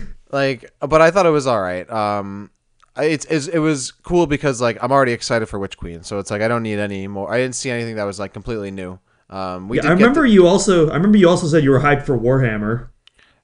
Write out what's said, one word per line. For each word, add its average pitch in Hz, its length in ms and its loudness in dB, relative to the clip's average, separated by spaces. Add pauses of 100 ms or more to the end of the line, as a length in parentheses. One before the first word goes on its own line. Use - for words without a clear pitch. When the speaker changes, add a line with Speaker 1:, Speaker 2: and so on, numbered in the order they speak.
Speaker 1:
<laughs> - 300 -14
Speaker 2:
like, 135 360 -4 (120)
but 151 200 4
I 165 120 6
thought 190 140 2
it 165 40 4
was 147 160 2
all 117 140 2
right. 90 280 -4
Um, 101 600 -4 (460)
it's, 147 300 -2
it's, 151 200 -2
it 170 140 -2
was 151 320 -2
cool 175 340 0
because, 143 340 -2
like, 117 220 0
I'm 127 80 -2
already 135 220 2
excited 113 340 -4
for 104 140 -8
Witch 98 180 -8
Queen, 85 240 -14
so 101 160 -10
it's 98 140 -8
like 104 100 -4
I 110 60 0
don't 117 160 -2
need 104 160 -4
any 101 260 -6
more. 101 260 -8
I 117 60 0
didn't 127 160 -2
see 135 160 -8
anything 117 240 -6
that 107 100 -4
was, 98 140 -6
like, 98 140 -10
completely 101 400 -8
new. 92 260 -10 (320)
Um, 92 380 -8
we 120 80 -4
Speaker 1:
Yeah, - 60 -2
Speaker 2:
did 147 80 0
Speaker 1:
I 175 40 4
Speaker 2:
get 185 60 4
Speaker 1:
remember 269 220 4
Speaker 2:
the 254 80 4
Speaker 1:
you 185 160 8
also, 180 420 4
I - 60 -4
remember 208 240 4
you 175 100 8
also 175 180 2
said 156 160 2
you 139 80 2
were 127 100 4
hyped 139 260 2
for 131 120 0
Warhammer. 113 680 -2 (560)